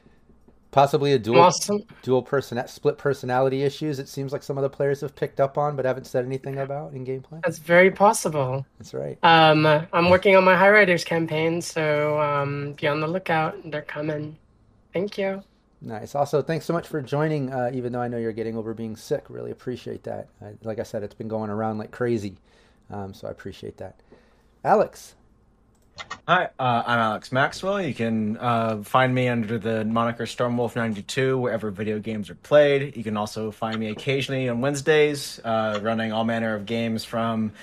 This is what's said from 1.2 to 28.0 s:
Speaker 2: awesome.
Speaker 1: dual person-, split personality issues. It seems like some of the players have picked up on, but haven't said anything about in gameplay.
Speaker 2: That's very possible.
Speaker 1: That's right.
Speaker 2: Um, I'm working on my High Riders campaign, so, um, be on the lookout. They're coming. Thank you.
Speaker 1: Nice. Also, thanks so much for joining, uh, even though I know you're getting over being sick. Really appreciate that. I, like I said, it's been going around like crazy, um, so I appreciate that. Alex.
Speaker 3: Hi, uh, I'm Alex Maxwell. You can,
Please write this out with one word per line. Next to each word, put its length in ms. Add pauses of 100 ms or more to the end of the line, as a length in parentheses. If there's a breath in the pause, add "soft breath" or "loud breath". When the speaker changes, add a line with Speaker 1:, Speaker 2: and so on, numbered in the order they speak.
Speaker 2:
awesome. 420 (200)
Speaker 1:
dual 180
person-, 480
split 300
personality 640
issues. 360
It 120
seems 200
like 120
some 160
of 40
the 60
players 320
have 160
picked 240
up 160
on, 180
but 120
haven't 200
said 200
anything 320
about 340
in 140
gameplay. 360
Speaker 2:
That's 140
very 340
possible. 760 (100)
Speaker 1:
That's 160
right. 300
Speaker 2:
Um, 420
I'm 460
working 260
on 80
my 100
High 140
Riders 340
campaign, 600
so, 580
um, 540
be 140
on 120
the 60
lookout. 500 (140)
They're 100
coming. 560 (560)
Thank 240
you. 260 (380)
Speaker 1:
Nice. 340
Also, 280
thanks 240
so 80
much 120
for 140
joining, 500
uh, 220
even 180
though 120
I 60
know 100
you're 140
getting 260
over 160
being 220
sick. 340
Really 220
appreciate 500
that. 260 (140)
I, 100 (100)
like 160
I 40
said, 200
it's 120
been 140
going 200
around 300
like 120
crazy, 460 (540 soft breath)
um, 240
so 140
I 20
appreciate 480
that. 200 (640 soft breath)
Alex. 520 (1120)
Speaker 3:
Hi, 300
uh, 280
I'm 120
Alex 340
Maxwell. 480
You 140
can, 420